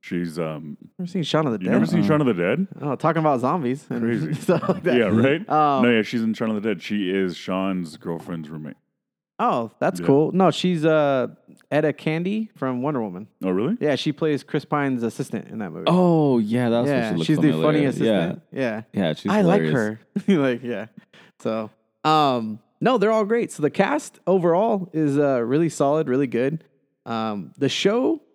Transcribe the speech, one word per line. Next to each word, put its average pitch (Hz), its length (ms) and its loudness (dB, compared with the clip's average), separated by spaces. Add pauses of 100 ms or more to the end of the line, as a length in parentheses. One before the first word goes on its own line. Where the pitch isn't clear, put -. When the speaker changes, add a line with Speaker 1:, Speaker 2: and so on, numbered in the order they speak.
Speaker 1:
She's, 87 340 -6
um, 78 400 -8 (220)
Speaker 2:
Never 180 100 -6
seen 175 140 -4
Shaun 151 240 0
of 113 100 -2
the 90 60 -8
Speaker 1:
you 95 80 -2
never - 140 2
Speaker 2:
Dead? 165 60 -4
Speaker 1:
seen - 100 2
Speaker 3:
Uh-uh. 101 80 0
Speaker 1:
Shaun 151 120 2
of 139 60 2
the 117 60 2
Dead? 107 340 -2 (140)
Speaker 2:
Oh, 135 160 -4
talking 160 240 0
about 147 180 2
zombies 135 500 -2
and 120 120 -4
Speaker 1:
Crazy. 120 320 -2
Speaker 2:
<laughs> - 20 -4
stuff - 320 0
like - 160 -2
that. 127 140 2
Speaker 1:
Yeah, 117 80 4
right? 127 440 2
Speaker 2:
Um, 147 340 2
Speaker 1:
No, 120 60 4
yeah, 113 120 4
she's 113 200 -2
in 110 120 0
Shaun 110 160 -4
of 107 120 -4
the 107 80 -2
Dead. 92 120 -4
She 104 280 -2
is 95 280 0
Sean's 92 580 -4
girlfriend's 82 540 -8
roommate. 76 260 -12 (640)
Speaker 2:
Oh, 147 400 -2
that's 165 220 -2
Speaker 1:
Yeah. 170 40 -4
Speaker 2:
cool. 151 280 4
No, 180 180 4
she's, 180 340 -2
uh, 143 420 2 (440)
Etta 151 220 2
Candy 190 600 -4
from 127 260 -4
Wonder 139 200 -2
Woman. 98 260 -8 (180)
Speaker 1:
Oh, 95 60 0
really? 120 280 0
Speaker 2:
Yeah, 143 160 0
she 151 160 -2
plays 147 320 -2
Chris - 220 -4
Pine's 139 380 0
assistant 113 440 -6
in 113 120 -12
that 95 120 -8
movie. 87 160 -8
Speaker 3:
Oh, 165 500 4
yeah, 117 320 0
that's 117 200 2
Speaker 2:
Yeah, 123 220 0
Speaker 3:
what - 80 0
she - 60 0
Speaker 2:
she's 156 120 2
Speaker 3:
looked 160 100 2
Speaker 2:
the 139 60 4
Speaker 3:
familiar. 156 200 0
Speaker 2:
funny 151 120 2
assistant. 104 560 0 (100)
Speaker 3:
Yeah. - 80 -10
Speaker 2:
Yeah. 113 220 -4 (260)
Speaker 3:
Yeah, 78 60 0
she's - 180 -4
Speaker 2:
I 214 100 2
like 170 200 4
Speaker 3:
hilarious. 113 380 0 (280)
Speaker 2:
her. 196 100 4
<laughs> - 0 -
Like, 127 260 0
yeah. 113 240 -6 (520)
So, 110 320 -4 (320)
um, 131 560 2 (220)
no, 254 160 2
they're 208 140 2
all 220 140 2
great. 226 280 -2
So - 100 -8
the 143 80 2
cast - 560 -2
overall 185 640 2
is, 147 260 2
uh, 139 280 2
really 147 240 2
solid, 147 400 0
really 131 180 2
good. 127 380 -2 (400)
Um, 110 520 -6
the 135 120 0
show 254 520 0 (120)